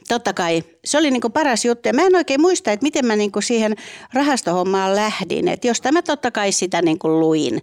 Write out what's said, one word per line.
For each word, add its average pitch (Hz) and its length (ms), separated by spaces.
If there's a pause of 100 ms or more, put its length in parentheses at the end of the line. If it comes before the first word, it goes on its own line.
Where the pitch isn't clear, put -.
Totta 233 240
kai. 170 300 (220)
Se - 140
oli 302 120
niinku 247 200
paras 285 340
juttu. 240 240
Ja 214 60
mä 277 80
en 370 140
oikein 285 240
muista, 330 320
että 208 120
miten 294 220
mä 220 100
niinku 208 240
siihen 220 340 (400)
rahastohommaan 190 840
lähdin. 202 520
Et - 160
jostain 247 300
mä 339 80
totta 285 280
kai 202 220
sitä 180 300
niinku 160 260
luin 160 540